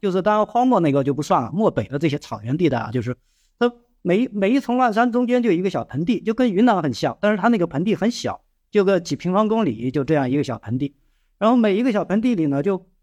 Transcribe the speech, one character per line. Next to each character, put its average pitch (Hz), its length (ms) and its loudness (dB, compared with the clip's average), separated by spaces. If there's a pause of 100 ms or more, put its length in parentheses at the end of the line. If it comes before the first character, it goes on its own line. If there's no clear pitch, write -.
就 196 100 -2
是 185 100 0
当 208 160 2
然 214 80 2
荒 240 220 0
漠 240 120 4
那 156 120 2
个 139 120 2
就 139 100 0
不 147 80 -6
算 151 220 0
了， 104 80 -8
漠 190 180 0
北 - 180 -2
的 139 120 -6
这 170 80 0
些 143 100 -2
草 107 240 -12
原 120 160 -4
地 175 120 2
带 123 80 0
啊， 113 140 -8
就 123 100 -2
是 120 140 -6 (420)
它 240 140 2 (300)
每 196 220 0
一， 254 60 -2
每 196 220 -2
一 277 80 2
重 247 180 -2
乱 247 160 2
山 233 180 2
中 247 160 0
间 247 160 0
就 226 80 2
一 170 100 0
个 190 80 0
小 123 140 -4
盆 151 220 -6
地， 208 160 0
就 214 120 -2
跟 247 180 0
云 190 140 2
南 202 160 4
很 143 120 -2
像， 127 260 -4
但 208 120 2
是 214 60 0
它 196 120 2
那 233 80 4
个 175 100 0
盆 165 160 -4
地 202 120 0
很 214 140 0
小， 127 320 -6 (300)
就 202 120 4
个 185 160 2
几 165 160 -6
平 180 180 -4
方 214 140 2
公 220 180 0
里， 120 260 -4
就 143 120 -2
这 156 120 0
样 135 140 0
一 135 80 0
个 147 60 0
小 117 160 -8
盆 117 180 -6
地。 139 180 -6 (420)
然 208 120 2
后 254 80 4
每 208 200 2
一 240 60 0
个 262 80 0
小 196 140 0
盆 208 160 -2
地 240 140 0
里 160 120 0
呢， 139 160 0
就 190 220 -2 (180)